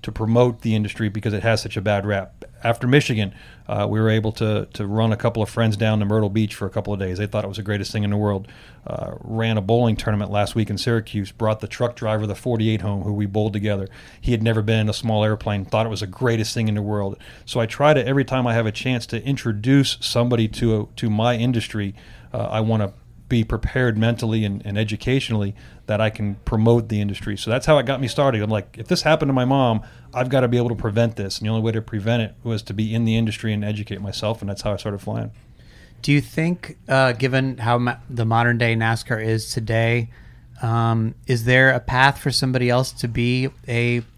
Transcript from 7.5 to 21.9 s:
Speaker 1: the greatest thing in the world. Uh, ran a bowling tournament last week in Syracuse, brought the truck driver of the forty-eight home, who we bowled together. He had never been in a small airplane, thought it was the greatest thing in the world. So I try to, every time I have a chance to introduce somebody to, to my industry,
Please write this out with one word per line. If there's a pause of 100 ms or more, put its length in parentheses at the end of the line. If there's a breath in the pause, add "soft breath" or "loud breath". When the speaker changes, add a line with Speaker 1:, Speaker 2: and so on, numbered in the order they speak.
Speaker 1:
the
greatest
thing
in
the
world. (400 loud breath)
Uh,
ran
a
bowling
tournament
last
week
in
Syracuse,
brought
the
truck
driver
of
the
forty-eight
home,
who
we
bowled
together. (320 loud breath)
He
had
never
been
in
a
small
airplane,
thought
it
was
the
greatest
thing
in
the
world. (280 loud breath)
So
I
try
to,
every
time
I
have
a
chance
to
introduce
somebody
to,
to
my
industry, (380 loud breath)